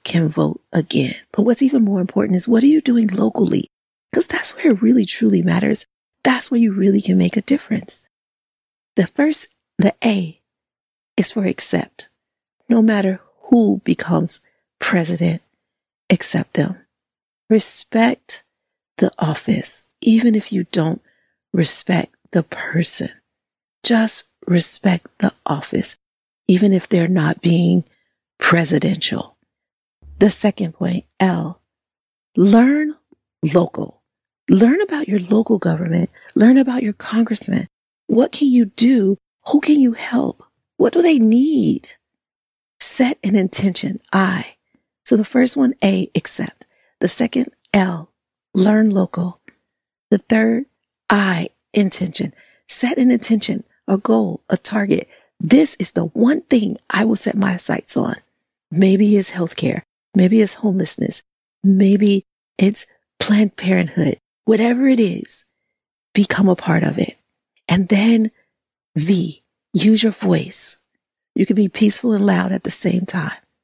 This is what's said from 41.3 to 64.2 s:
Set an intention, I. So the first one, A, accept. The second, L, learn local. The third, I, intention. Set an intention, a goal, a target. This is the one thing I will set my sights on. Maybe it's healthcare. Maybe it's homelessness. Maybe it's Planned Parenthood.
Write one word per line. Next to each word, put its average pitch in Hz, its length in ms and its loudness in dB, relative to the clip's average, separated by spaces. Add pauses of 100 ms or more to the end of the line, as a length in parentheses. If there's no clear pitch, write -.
Set - 440 0
an 202 120 0
intention, 190 640 -2 (140)
I. 190 440 -2 (480)
So 220 120 2
the 214 80 -2
first 254 320 0
one, 269 260 0
A, 196 320 0
accept. - 500 -4 (340)
The 180 80 0
second, 247 440 -2 (220)
L, 180 380 -2 (420)
learn 214 360 2
local. 180 500 -4 (720)
The 202 80 2
third, 226 480 -2 (440)
I, 190 400 0 (240)
intention. 185 600 -2 (340)
Set - 300 0
an 254 140 4
intention, 226 540 -2 (220)
a 190 100 2
goal, 202 520 0
a 185 80 0
target. - 500 -4 (320)
This 262 400 2
is 180 120 -6
the - 140 -4
one 247 360 0
thing 214 360 -2 (120)
I 208 160 -2
will 226 100 0
set - 200 -4
my 190 220 0
sights - 380 -6
on. - 200 -4 (560)
Maybe 196 440 4
it's 196 160 0
healthcare. - 520 -6 (320)
Maybe 190 260 4
it's 196 140 -2
homelessness. - 680 -4 (400)
Maybe 196 600 4 (320)
it's 196 280 0 (340)
Planned 208 360 2
Parenthood. 175 640 -2 (280)